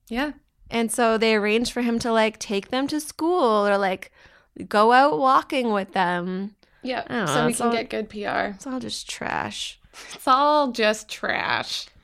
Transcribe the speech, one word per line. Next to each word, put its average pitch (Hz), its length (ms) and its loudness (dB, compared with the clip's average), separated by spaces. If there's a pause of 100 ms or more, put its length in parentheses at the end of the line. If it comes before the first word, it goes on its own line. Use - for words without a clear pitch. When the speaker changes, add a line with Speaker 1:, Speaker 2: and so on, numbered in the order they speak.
Speaker 1:
Yeah. 269 240 -4 (380)
Speaker 2:
And 226 220 -2
so 226 260 2
they 220 180 4
arrange 214 360 0
for 240 100 -4
him 233 180 0
to, 233 120 -2
like, 220 280 2
take 196 300 -4
them 262 180 -2
to 302 120 -4
school 294 680 2
or, 202 100 4
like, 190 340 -2 (560)
go 220 260 4
out 294 260 6
walking 262 540 2
with 190 180 -2
them. 185 640 -2 (260)
Speaker 1:
Yeah, 247 260 -6
Speaker 2:
I - 60 -6
don't 226 140 -2
Speaker 1:
so - 80 2
Speaker 2:
know, 240 100 2
Speaker 1:
we 240 60 2
Speaker 2:
it's 233 80 -4
Speaker 1:
can 240 80 0
Speaker 2:
all, 233 60 2
Speaker 1:
get 226 160 -2
good 214 200 -6
P 208 160 -10
R. 202 300 -2
Speaker 2:
it's - 100 -18
all 262 140 -6
just - 300 -10
trash. - 720 -8 (360)
Speaker 1:
It's - 120 -6
all 285 440 4
just 214 380 0
trash. - 760 -4 (180)